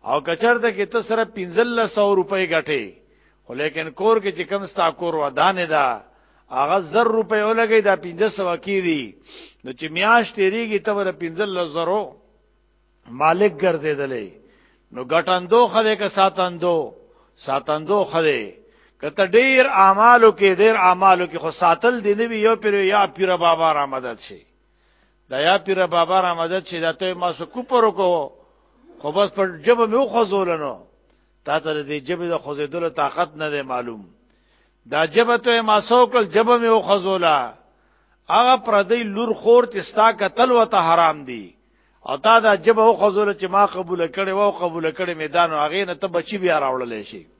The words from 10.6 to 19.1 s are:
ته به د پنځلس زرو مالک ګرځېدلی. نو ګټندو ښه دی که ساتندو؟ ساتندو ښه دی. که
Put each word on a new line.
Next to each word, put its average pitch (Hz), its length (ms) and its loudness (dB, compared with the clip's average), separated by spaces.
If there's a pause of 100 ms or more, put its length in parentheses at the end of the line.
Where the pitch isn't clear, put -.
ته 214 100 -2
به 202 100 -4
د 185 160 -4
پنځلس 175 560 -6
زرو 175 260 -2 (1040)
مالک 160 440 2 (120)
ګرځېدلی. 143 640 -4 (640)
نو 123 120 -12
ګټندو 180 560 2 (120)
ښه 220 140 2
دی 214 100 0
که 196 120 -6
ساتندو؟ 180 720 0 (680)
ساتندو 151 580 -2
ښه 156 180 -2
دی. 135 220 0 (560)
که 147 100 -6